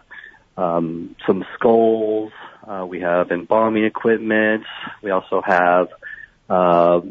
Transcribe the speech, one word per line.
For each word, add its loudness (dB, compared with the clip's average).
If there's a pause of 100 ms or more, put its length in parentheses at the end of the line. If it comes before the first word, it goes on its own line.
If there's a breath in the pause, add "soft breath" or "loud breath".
(560 loud breath)
um, -4 (100)
some 0 (100)
skulls. 2 (340 loud breath)
Uh, -8
we -10
have 0
embalming 0
equipment. 0 (380 loud breath)
We -6
also -2
have, 4 (600 loud breath)
uh, 4 (100)